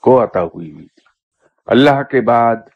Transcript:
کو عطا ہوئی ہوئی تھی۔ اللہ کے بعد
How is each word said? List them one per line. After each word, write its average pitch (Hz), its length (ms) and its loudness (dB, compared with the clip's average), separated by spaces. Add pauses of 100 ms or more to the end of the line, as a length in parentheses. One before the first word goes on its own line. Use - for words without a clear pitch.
کو 123 220 2
عطا 92 180 -4
ہوئی 82 300 -12
ہوئی 76 140 -20
تھی۔ - 160 -20 (640)
اللہ 139 360 2
کے 135 180 -2
بعد 117 360 0 (180)